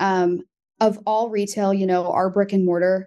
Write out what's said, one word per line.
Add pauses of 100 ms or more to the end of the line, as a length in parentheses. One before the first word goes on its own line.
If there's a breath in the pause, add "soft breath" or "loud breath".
Um, (400)
of
all
retail,
you
know,
our
brick
and
mortar